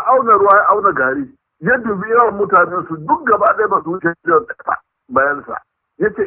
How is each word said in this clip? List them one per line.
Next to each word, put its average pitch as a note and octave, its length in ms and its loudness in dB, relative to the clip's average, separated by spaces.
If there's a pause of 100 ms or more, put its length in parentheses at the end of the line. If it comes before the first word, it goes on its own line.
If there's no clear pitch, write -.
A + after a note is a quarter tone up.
auna A#3+ 260 2
ruwa G3+ 240 4
ya F#3 140 2
auna G3+ 220 0
gari, C3 340 -2 (340)
ya A3 180 0
dubi G#3+ 320 -6
yawan A3+ 240 2
mutanen F3+ 540 0
su D#3+ 80 -8
duk C4 300 -4
gaba G3+ 280 2
ɗaya G#3+ 140 -2
ba F#3 140 -2
su D#3+ 80 -8
wuce E3+ 200 -4 (140)
miliyan D#3 220 0
ɗaya - 200 -16
ba - 80 -2 (340)
bayansa. C3 520 -2 (380)
Ya F#3+ 120 0
ce - 160 -4